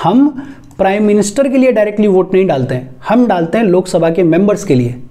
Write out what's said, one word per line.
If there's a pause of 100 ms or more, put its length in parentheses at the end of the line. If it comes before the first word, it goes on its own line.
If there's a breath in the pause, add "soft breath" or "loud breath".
हम (300 loud breath)
Prime
Minister
के
लिए
directly
vote
नहीं
डालते
हैं, (140)
हम
डालते
हैं
लोकसभा
के
members
के
लिए। (160)